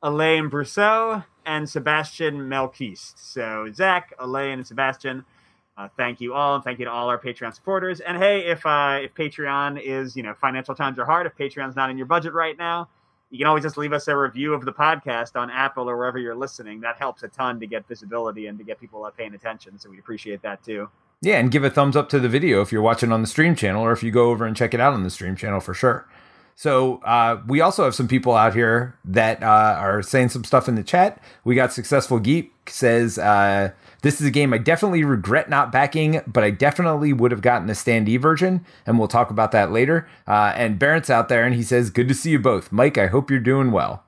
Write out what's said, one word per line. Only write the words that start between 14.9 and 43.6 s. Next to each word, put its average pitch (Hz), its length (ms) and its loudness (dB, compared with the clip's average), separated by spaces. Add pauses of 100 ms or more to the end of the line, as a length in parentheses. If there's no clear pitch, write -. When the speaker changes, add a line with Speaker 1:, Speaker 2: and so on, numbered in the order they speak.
Speaker 1:
on 123 140 -6
Apple 131 400 -4
or 120 80 -6
wherever 123 200 -4
you're 120 160 -8
listening. 117 460 -12
That 117 160 -8
helps 131 260 -10
a 113 60 -14
ton 123 320 -6
to 113 60 -12
get 104 200 -10
visibility 110 600 -10
and 104 100 -14
to 104 80 -18
get 107 160 -14
people, 107 240 -18
uh, 104 60 -12
paying 107 240 -14
attention. 104 440 -14
So 104 120 -20
we 95 80 -20
appreciate 104 420 -12
that 101 240 -12
too. 104 240 -10 (320)
Speaker 2:
Yeah, 185 180 0
and 123 120 2
give 139 120 0
a 139 60 2
thumbs 139 260 2
up 143 140 0
to 143 120 0
the 123 100 0
video 131 320 2
if 98 100 -4
you're 110 80 0
watching 113 320 2
on 113 80 2
the 110 60 -2
stream 160 280 2
channel, 104 300 -2
or 113 80 2
if 113 100 -2
you 117 80 -4
go 120 200 4
over 113 160 -2
and 110 100 -6
check 113 160 0
it 117 80 0
out 135 140 4
on 104 80 -4
the 90 80 -4
stream 92 260 -8
channel 101 240 -4
for 92 140 -10
sure. 120 340 0 (460)
So, 131 500 0
uh, 117 420 2
we 139 140 2
also 180 240 4
have 127 100 2
some 123 140 -2
people 123 260 2
out 110 180 6
here 117 520 2
that, 110 400 0
uh, 107 340 6
are 98 240 0
saying 127 280 2
some 123 120 -8
stuff 127 240 2
in 123 80 0
the 107 80 -2
chat. 180 400 2 (220)
We 123 100 2
got 123 180 2
Successful 123 460 0
Geek 131 340 0 (160)
says, 117 480 2
uh, 101 540 2 (320)
"This 143 180 2
is 147 60 2
a 139 60 4
game 143 200 2
I 113 60 2
definitely 165 460 2
regret 127 440 0
not 139 220 0
backing, 151 560 2
but 117 160 2
I 107 80 4
definitely 147 600 2
would 120 180 4
have 104 120 -4
gotten 117 260 2
the 107 60 0
standee 113 460 2
version, 170 460 2 (200)
and 117 120 4
we'll 110 80 2
talk 120 240 2
about 107 220 0
that 101 180 4
later." 139 380 2 (180)
Uh, 104 300 4
and 107 240 0
Barrett's 151 300 2
out 117 180 4
there, 117 160 4
and 123 100 2
he 120 80 0
says, 120 280 2
"Good 123 180 0
to 135 60 4
see 165 180 -2
you 143 80 4
both. 107 320 0
Mike, 127 260 4
I 98 80 4
hope 127 240 0
you're 135 80 2
doing 127 320 2